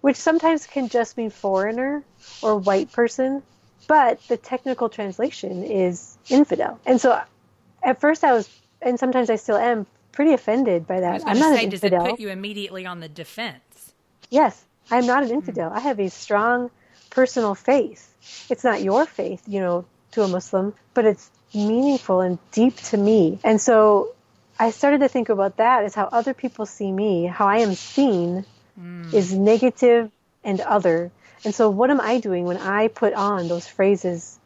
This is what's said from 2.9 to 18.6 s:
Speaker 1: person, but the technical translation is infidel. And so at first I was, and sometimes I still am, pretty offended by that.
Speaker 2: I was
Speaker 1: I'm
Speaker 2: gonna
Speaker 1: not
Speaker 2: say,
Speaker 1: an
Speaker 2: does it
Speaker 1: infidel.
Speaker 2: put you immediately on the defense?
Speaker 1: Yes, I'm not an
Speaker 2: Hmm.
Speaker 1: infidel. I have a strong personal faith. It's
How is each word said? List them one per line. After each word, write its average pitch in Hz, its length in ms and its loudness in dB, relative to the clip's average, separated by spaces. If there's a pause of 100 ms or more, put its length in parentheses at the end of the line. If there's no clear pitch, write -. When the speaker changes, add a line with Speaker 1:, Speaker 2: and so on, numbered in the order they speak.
Speaker 1:
person, 262 520 -2 (440)
but 285 320 4 (100)
the 240 100 -2
technical 254 500 -6
translation 196 760 -8
is 185 540 -2 (140)
infidel. - 560 2
And 254 120 4
so 240 220 2 (640)
at 254 180 0
first 311 240 2
I 285 80 4
was, 220 160 0 (320)
and 247 180 -2
sometimes 254 300 0
I 220 80 0
still 208 220 -2
am, 233 260 0 (280)
pretty 302 200 2
offended 220 540 0
by 185 140 -2
that. 175 100 -2
Speaker 2:
I 175 40 -2
was - 100 -6
Speaker 1:
I'm 196 100 -4
Speaker 2:
gonna 240 60 4 (100)
Speaker 1:
not 294 80 4
Speaker 2:
say, 226 60 0
Speaker 1:
an 202 60 -4
Speaker 2:
does 190 140 -8
it 196 80 2
Speaker 1:
infidel. 175 200 2
Speaker 2:
put 240 80 -6
you 208 100 -10
immediately 190 560 -10
on 175 140 -12
the 160 100 -16
defense? 160 840 -16 (380)
Speaker 1:
Yes, 254 340 0 (260)
I'm 247 160 0
not 254 160 2
an 254 60 -4
Speaker 2:
Hmm. 226 60 -4
Speaker 1:
infidel. 190 360 -6
I 214 100 -8
have 254 200 -4
a 190 80 -2
strong 240 600 -2 (400)
personal 247 440 0
faith. - 480 -2 (460)
It's - 160 -6